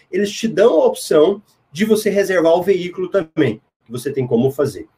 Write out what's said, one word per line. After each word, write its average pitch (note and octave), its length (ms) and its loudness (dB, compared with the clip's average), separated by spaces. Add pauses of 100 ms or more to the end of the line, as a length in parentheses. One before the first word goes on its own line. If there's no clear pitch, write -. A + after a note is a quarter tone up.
(120)
eles G3+ 200 -2
te - 160 -6
dão A3 340 4
a C4 40 4
opção F#3+ 560 2 (300)
de E3 120 -4
você G#3+ 260 0
reservar F#3 440 2
o F3 80 2
veículo F3+ 480 -4
também, D#3 500 -2 (240)
que - 80 -20
você B2 200 -8
tem B2+ 160 -4
como B2+ 240 0
fazer B2+ 360 -6 (100)